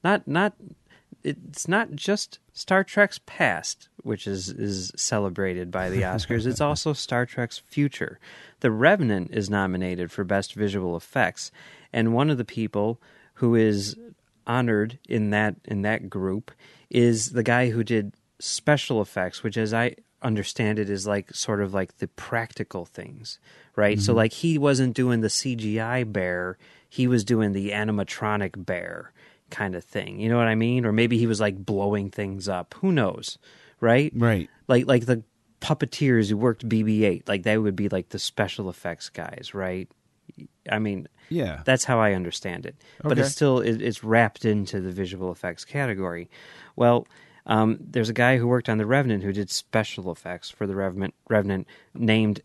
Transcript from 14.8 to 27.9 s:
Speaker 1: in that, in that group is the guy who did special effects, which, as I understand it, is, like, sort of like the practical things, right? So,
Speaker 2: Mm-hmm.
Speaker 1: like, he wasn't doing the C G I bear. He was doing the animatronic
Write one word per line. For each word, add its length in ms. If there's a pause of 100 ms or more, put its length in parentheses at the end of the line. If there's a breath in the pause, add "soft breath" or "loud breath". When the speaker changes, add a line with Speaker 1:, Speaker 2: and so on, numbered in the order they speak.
Speaker 1:
in 220
that, 340
in 180
that 280
group 400 (400 soft breath)
is 400
the 120
guy 280
who 140
did 280 (280)
special 600
effects, 420
which, 140
as 160
I 220 (260)
understand 580
it, 120
is, 160
like, 280
sort 280
of 100
like 260
the 100
practical 760
things, 540 (380 soft breath)
right? 240
So, 120
Speaker 2:
Mm-hmm. 60
Speaker 1:
like, 140
he 260
wasn't 380
doing 240
the 100
C 260
G 240
I 240
bear. 540 (300 soft breath)
He 180
was 180
doing 280
the 180
animatronic 960